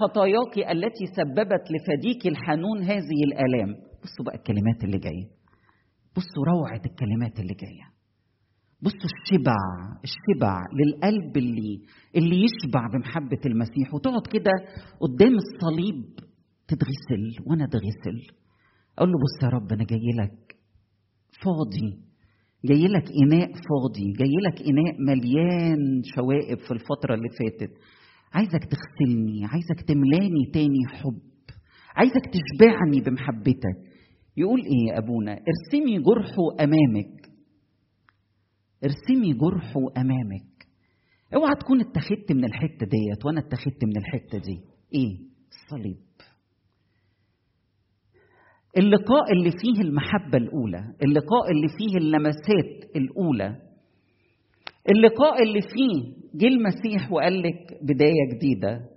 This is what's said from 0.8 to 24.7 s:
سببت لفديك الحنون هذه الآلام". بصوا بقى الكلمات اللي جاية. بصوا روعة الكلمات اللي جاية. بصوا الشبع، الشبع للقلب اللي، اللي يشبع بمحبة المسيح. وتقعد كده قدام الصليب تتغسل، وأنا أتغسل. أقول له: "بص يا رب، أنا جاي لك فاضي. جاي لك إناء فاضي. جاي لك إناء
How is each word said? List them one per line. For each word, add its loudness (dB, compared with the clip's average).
سببت 0
لفديك -2
الحنون -2
هذه -2
الآلام". 0
بصوا -12
بقى -8
الكلمات -2
اللي -4
جاية. -8
بصوا -4
روعة -2
الكلمات -4
اللي -6
جاية. -16
بصوا -4
الشبع، 0
الشبع -2
للقلب 0
اللي، -4
اللي 4
يشبع -2
بمحبة -4
المسيح. -2
وتقعد -4
كده 0
قدام 6
الصليب -2
تتغسل، -2
وأنا 2
أتغسل. -6
أقول 2
له: 2
"بص 0
يا 2
رب، -2
أنا -2
جاي -2
لك -10
فاضي. -4
جاي 6
لك 2
إناء 6
فاضي. -4
جاي 2
لك -4
إناء 2